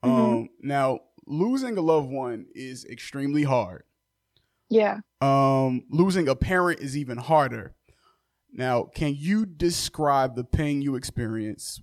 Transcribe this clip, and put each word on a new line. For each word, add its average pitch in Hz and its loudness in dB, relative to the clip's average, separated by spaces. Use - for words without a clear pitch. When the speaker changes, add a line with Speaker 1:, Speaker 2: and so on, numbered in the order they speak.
Speaker 1:
Mm-hmm. 123 2
Speaker 2:
Um, 113 2
now, 135 0
losing 233 -2
a 180 -2
loved 156 2
one 123 -8
is 127 -12
extremely 139 -4
hard. 120 0
Speaker 1:
Yeah. 214 4
Speaker 2:
Um, 135 2
losing 175 2
a 131 4
parent 180 0
is 139 -8
even 127 -6
harder. 120 0
Now, 127 0
can 147 -4
you 185 0
describe 151 0
the 123 -4
pain 147 0
you 139 -2
experienced 113 -6